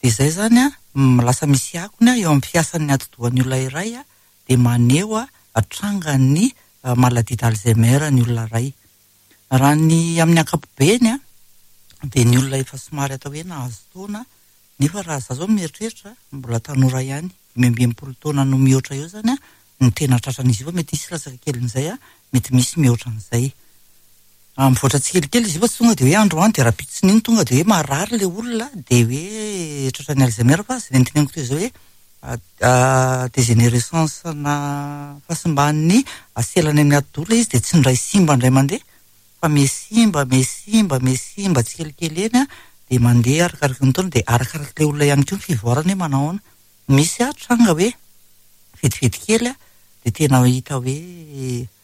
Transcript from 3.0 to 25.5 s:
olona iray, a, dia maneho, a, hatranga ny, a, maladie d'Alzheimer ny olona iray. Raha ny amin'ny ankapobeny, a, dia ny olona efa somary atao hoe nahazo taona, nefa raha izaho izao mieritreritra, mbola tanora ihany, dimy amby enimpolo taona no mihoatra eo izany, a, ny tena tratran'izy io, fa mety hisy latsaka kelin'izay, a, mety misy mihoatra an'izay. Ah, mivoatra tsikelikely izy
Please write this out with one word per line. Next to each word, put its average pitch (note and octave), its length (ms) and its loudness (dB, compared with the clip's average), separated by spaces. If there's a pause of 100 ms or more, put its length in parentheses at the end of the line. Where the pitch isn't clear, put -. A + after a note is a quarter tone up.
olona C3 180 -2
iray, D3+ 380 -8
a, - 20 -20 (460)
dia B2+ 100 2
maneho, B2 560 2
a, A3+ 140 -4 (260)
hatranga E3 640 -4
ny, C#3+ 300 4 (340)
a, B2 160 -2
maladie B2 400 2
d'Alzheimer A#2 720 2
ny B2+ 160 4
olona A#2 240 -4
iray. A#2 240 -6 (760)
Raha C#3 260 4
ny E3 400 2
amin'ny E3 240 4
ankapobeny, G3+ 720 0
a, C#4 60 -6 (840)
dia B2+ 240 2
ny B2 160 4
olona C3+ 240 -4
efa - 160 -16
somary C#3 320 -6
atao C3+ 160 -14
hoe D3+ 160 -12
nahazo B2+ 480 -12
taona, G#3 320 -12 (560)
nefa F3 240 -2
raha D3+ 160 -8
izaho B2+ 160 -10
izao F#3+ 160 -2
mieritreritra, G#3 640 -8 (160)
mbola A#2+ 260 -6
tanora C3 460 -2
ihany, D3 240 -10 (240)
dimy B2 160 0
amby A#2+ 160 0
enimpolo B2 320 -6
taona D3 240 -4
no C3+ 160 0
mihoatra C3+ 400 0
eo D3 80 -10
izany, G#3+ 320 -4
a, - 40 -12 (440)
ny A#2 80 4
tena C3 240 0
tratran'izy B2 480 -2
io, E3 60 -10
fa F3 100 -4
mety - 160 -8
hisy - 160 -12
latsaka C#3+ 320 -12
kelin'izay, B2+ 480 -6
a, C4 60 -12 (340)
mety B2+ 240 0
misy B2+ 240 0
mihoatra A#2+ 320 0
an'izay. A#2 400 -4 (1040)
Ah, C3+ 100 2
mivoatra C3+ 320 2
tsikelikely F#3 480 -2
izy D#3 80 -6